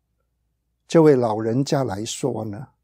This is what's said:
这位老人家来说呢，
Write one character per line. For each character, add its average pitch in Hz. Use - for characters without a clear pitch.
这 165
位 151
老 113
人 117
家 139
来 107
说 113
呢， 110